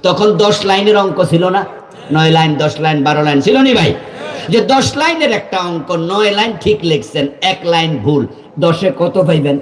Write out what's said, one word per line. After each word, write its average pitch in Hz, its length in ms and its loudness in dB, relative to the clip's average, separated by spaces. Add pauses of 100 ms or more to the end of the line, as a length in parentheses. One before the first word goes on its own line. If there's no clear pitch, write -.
তখন 196 340 2
দশ 208 280 2
লাইনের 202 320 2
অঙ্ক 190 280 0
ছিল 170 240 2
না? 196 160 0 (460)
নয় 160 180 4
লাইন, 160 260 4
দশ 151 240 -2
লাইন, 151 240 0
বারো 151 200 2
লাইন 143 180 2
ছিল 214 160 2
নি 262 160 4
ভাই? 160 200 2 (560)
যে 220 120 2
দশ 254 360 0
লাইনের 311 340 0
একটা 202 260 -6
অঙ্ক, 175 340 -6
নয় 190 400 0
লাইন 214 300 -2
ঠিক 214 220 0
লিখছেন, 147 440 -2 (140)
এক 185 220 -2
লাইন 165 340 0
ভুল, 123 300 0 (320)
দশে 170 380 0
কত 170 200 0 (100)
পাইবেন? 143 340 2